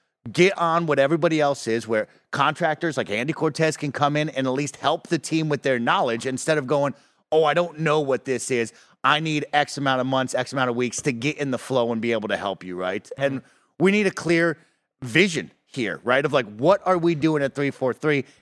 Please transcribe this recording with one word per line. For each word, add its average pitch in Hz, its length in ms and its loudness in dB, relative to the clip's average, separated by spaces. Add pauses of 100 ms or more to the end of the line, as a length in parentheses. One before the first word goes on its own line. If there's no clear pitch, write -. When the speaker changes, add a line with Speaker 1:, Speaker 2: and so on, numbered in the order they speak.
(320)
Speaker 1:
get 180 260 4
on 170 300 2
what 143 100 2
everybody 156 420 2
else 143 280 0
is, 113 200 -2
where 107 200 0 (240)
contractors 151 680 0
like 117 140 -4
Andy 123 220 -2
Cortez 156 440 0
can 147 140 -6
come 147 240 0
in 151 140 0
and 131 180 -4
at 127 60 0
least 143 240 -4
help 156 320 0
the 165 100 0
team 160 280 -2
with 147 140 -2
their 135 160 2
knowledge 123 480 0
instead 131 320 -2
of 139 80 -4
going, 143 300 0 (360)
"Oh, 160 120 6
I 147 100 4
don't 165 260 0
know 156 200 2
what 135 260 0
this 123 240 -2
is. 117 240 0 (300)
I 147 160 2
need 156 340 -2
X 147 240 0
amount 135 240 0
of 127 60 0
months, 131 260 0
X 123 200 -4
amount 127 180 0
of 117 40 -2
weeks 123 280 -4
to 147 80 0
get 127 260 -2
in 143 140 -4
the 120 80 -2
flow 120 320 0
and 113 100 -4
be 117 120 0
able 107 160 -4
to 98 80 -2
help 95 260 -6
you," 90 140 -10
right? 92 260 -4
Speaker 2:
Mm-hmm. - 200 -10
Speaker 1:
And 135 180 -2 (380)
we 190 120 4
need 208 160 4
a 180 40 0
clear 165 460 0 (460)
vision 151 480 2 (200)
here, 101 320 -4
right? 131 220 2
Of, 139 80 -2
like, 127 140 2 (100)
what 170 280 4
are 180 120 2
we 170 160 2
doing 151 300 0
at 135 100 -2
three 139 180 -2
four 127 220 -2
three? 147 320 -2 (160)